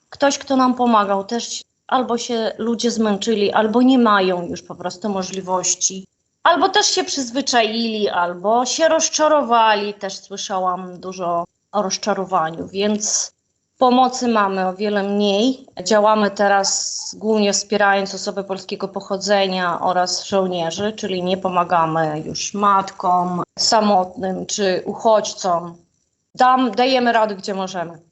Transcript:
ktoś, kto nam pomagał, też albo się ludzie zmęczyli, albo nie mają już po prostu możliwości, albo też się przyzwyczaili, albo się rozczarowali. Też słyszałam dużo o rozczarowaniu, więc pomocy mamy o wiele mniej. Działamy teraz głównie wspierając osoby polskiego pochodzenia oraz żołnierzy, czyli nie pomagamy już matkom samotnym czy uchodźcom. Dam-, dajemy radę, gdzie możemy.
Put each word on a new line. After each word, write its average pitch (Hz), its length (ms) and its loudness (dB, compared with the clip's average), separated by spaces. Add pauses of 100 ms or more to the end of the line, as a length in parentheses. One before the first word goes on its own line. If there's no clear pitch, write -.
(100)
ktoś, 285 280 0
kto - 180 -2
nam 254 180 4
pomagał, 208 500 2
też 226 380 -8 (240)
albo 240 320 0
się 226 400 -2
ludzie 233 320 -2
zmęczyli, 208 640 0
albo 220 300 2
nie 262 160 6
mają 190 480 4
już - 160 -8
po - 120 -14
prostu 175 340 -8
możliwości, 185 1000 -4 (360)
albo 339 260 4
też 403 180 2
się - 180 0
przyzwyczaili, 226 1040 -2
albo 180 580 0
się 320 220 2
rozczarowali. 233 1040 2
Też 190 240 -10
słyszałam 185 840 -6
dużo 175 440 -4 (280)
o 208 100 0
rozczarowaniu, 180 840 -2
więc 208 680 -2 (440)
pomocy 247 500 4
mamy 196 380 0
o 185 80 -2
wiele 208 280 -2
mniej. 202 640 0 (160)
Działamy 208 480 4
teraz 202 720 0 (180)
głównie 208 340 2
wspierając 196 640 0
osoby 190 300 -6
polskiego 190 440 -8
pochodzenia 190 920 -2
oraz 180 460 0
żołnierzy, 185 680 -2
czyli 190 300 -6
nie 185 140 0
pomagamy 165 880 0
już - 280 -8
matkom 190 880 0 (160)
samotnym 185 880 0
czy 190 380 -2
uchodźcom. 185 920 0 (580)
Dam-, 254 360 4
dajemy 247 420 2
radę, 220 220 2
gdzie 190 200 -8
możemy. 185 440 -8 (140)